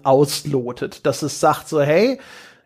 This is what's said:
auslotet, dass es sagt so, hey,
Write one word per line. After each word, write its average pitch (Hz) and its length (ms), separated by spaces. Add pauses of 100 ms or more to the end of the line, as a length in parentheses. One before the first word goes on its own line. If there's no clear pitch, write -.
auslotet, 139 1040
dass 135 160
es 147 180
sagt - 280
so, 156 120
hey, 190 400 (460)